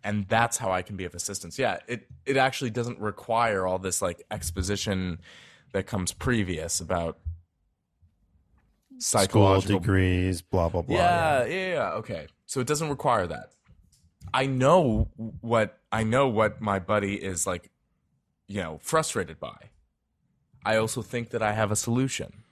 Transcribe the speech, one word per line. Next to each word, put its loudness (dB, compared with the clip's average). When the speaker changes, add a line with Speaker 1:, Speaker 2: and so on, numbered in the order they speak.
Speaker 1:
And -2
that's 2
how -2
I 0
can -10
be -6
of -10
assistance. -10
Yeah, 0
it, -8
it 0
actually 0
doesn't -6
require 0
all 0
this, -4
like, -4
exposition -4
that -2
comes -4
previous -2
about -4
Speaker 2:
School 2
Speaker 1:
psychological 4
Speaker 2:
degrees, 2
blah, 0
blah, -2
blah. -2
Speaker 1:
Yeah, 2
Speaker 2:
Yeah. -4
Speaker 1:
yeah, -4
yeah. -2
Okay. -8
So -4
it -2
doesn't -2
require 0
that. -10
I 2
know 4
what, 2
I 0
know 4
what 2
my 0
buddy 0
is, -4
like, -6
you -6
know, -8
frustrated -2
by. -14
I 2
also 0
think -6
that -2
I 2
have 0
a 0
solution. -2